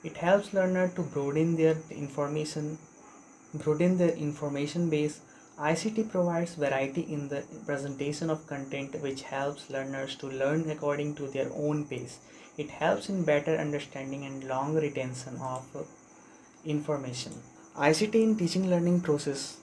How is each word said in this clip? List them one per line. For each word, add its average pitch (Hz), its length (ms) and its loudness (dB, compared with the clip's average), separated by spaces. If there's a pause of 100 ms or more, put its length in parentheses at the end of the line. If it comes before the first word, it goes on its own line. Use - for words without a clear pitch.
It 160 180 -10
helps 196 300 4
learner 185 440 4
to 180 60 -2 (100)
broaden 151 460 2
their 160 180 6 (140)
information, 147 760 -4 (920)
broaden 165 400 4
their 165 140 6 (100)
information 147 680 -2
base। 151 240 2 (440)
I 151 120 2 (120)
C 220 80 0
T 220 120 0
provides 175 480 2 (120)
variety 135 420 0 (100)
in 147 160 -2
the 139 80 -2 (300)
presentation 143 680 -2
of 156 160 -6
content 139 540 -6
which 135 260 -4
helps 139 320 -2 (140)
learners 135 460 -6
to 139 60 -8 (120)
learn 151 240 2 (100)
according 147 460 -2
to 139 160 -4
their 131 100 0 (200)
own 151 140 2 (120)
pace। 123 240 -8 (480)
It - 160 -10
helps 180 340 2
in 180 160 0
better 147 320 4
understanding 139 640 -6
and 135 240 -10
long 139 340 0
retention 127 540 -4 (120)
of 127 280 -8 (960)
information। 139 640 -4 (480)
आईसीटी 214 380 6
in 220 180 6
teaching 185 300 2
learning 175 340 6
process 147 400 0 (160)